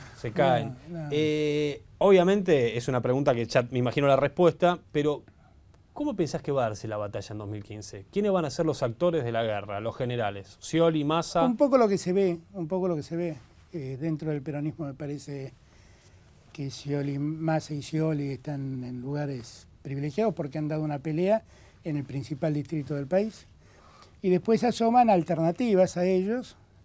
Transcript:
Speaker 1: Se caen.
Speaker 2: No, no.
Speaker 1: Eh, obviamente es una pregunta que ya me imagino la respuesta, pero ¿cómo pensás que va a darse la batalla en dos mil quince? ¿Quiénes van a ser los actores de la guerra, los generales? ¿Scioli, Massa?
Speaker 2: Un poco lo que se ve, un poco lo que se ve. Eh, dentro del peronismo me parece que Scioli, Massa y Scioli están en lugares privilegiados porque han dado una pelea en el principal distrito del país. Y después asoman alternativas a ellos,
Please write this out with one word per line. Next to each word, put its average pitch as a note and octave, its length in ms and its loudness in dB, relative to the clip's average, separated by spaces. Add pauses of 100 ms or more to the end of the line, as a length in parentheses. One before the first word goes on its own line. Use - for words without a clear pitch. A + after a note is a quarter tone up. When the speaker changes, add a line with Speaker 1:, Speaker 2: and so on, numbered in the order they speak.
(200)
Speaker 1:
Se A#2 120 -6
caen. B2 420 2 (140)
Speaker 2:
No, E3+ 160 -8
no. D3 80 -8
Speaker 1:
Eh, D3+ 680 0 (160)
obviamente F3 800 6
es B2+ 120 -4
una B2+ 120 2
pregunta C3 340 2
que A#2 120 -2
ya B2 240 2
me C3 80 -2
imagino B2 300 2
la C3+ 80 6
respuesta, E3+ 640 2 (120)
pero D3 320 -2 (720)
¿cómo D4 240 -4
pensás E3 260 -2
que - 80 -6
va C3+ 160 2
a - 40 0
darse G#2+ 180 -8
la G#2+ 80 -6
batalla G#2 340 -6
en G#2 80 -10
dos G#2 100 -10
mil G#2 140 -8
quince? G#2 480 -14
¿Quiénes G3+ 220 0
van F3 120 2
a C#3 60 -4
ser E3 160 -2
los D3+ 160 -2
actores D3 420 0
de A#2 80 -2
la A2+ 120 0
guerra, G#2 360 -4
los A2+ 160 -6
generales? A2+ 640 -4
¿Scioli, D#3+ 440 2
Massa? E3 400 0
Speaker 2:
Un B3 120 2
poco C4+ 220 4
lo A#3 100 6
que G3 80 2
se F3+ 160 -2
ve, F3+ 280 2 (140)
un F3 120 -6
poco F#3 220 -2
lo E3+ 80 0
que C#3+ 80 -4
se E3 120 -8
ve. E3+ 200 -4 (360)
Eh, C3+ 280 -8
dentro D#3 300 -4
del D3 120 -2
peronismo D3 440 -6
me C3+ 80 -8
parece C#3 580 -10 (1000)
que C#3 200 -8
Scioli, C#3+ 480 -4
Massa D#3 560 -2
y C#3+ 80 -6
Scioli D#3 480 -2
están C3+ 540 -8
en B2 180 -10
lugares C#3 640 -8 (160)
privilegiados D3 500 -2
porque D3 240 -6
han D3+ 120 -2
dado D#3 140 -2
una D3 180 -4
pelea F3+ 420 0 (420)
en D3 140 -4
el C3+ 60 -4
principal C#3 500 -4
distrito D3 400 -4
del C#3+ 120 -4
país. G3+ 400 0 (760)
Y F#3 80 2
después F#3+ 340 2
asoman A#3 460 4
alternativas F3+ 880 4
a F3+ 80 2
ellos, F#3+ 500 0 (280)